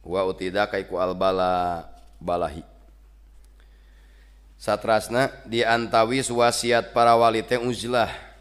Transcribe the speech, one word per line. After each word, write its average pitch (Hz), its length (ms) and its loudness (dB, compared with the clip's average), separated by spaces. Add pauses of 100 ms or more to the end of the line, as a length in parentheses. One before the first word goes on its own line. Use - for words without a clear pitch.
wa 90 240 -4
uti 92 240 -6
daka 101 240 -2
iku 92 240 -6
al 92 160 -2
bala-, 90 720 -2 (320)
balahi. 82 400 -4 (2000)
Satrasna, 110 720 0 (160)
diantawis 117 800 0
wasiat 117 640 0
para 117 240 6
wali 113 240 4
teh 123 160 -2
uzlah. 117 560 -2 (280)